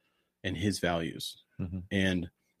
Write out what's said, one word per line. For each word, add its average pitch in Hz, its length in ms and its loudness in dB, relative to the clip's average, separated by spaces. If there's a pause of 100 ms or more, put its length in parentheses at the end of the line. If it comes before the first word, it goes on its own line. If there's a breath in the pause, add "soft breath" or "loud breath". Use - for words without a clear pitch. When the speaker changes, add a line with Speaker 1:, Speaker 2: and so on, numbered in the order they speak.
(440)
Speaker 1:
and 92 120 -2
his 95 240 0
values. - 640 -2 (160)
Speaker 2:
Mm-hmm. 92 200 -4 (120)
Speaker 1:
And 92 380 2 (300)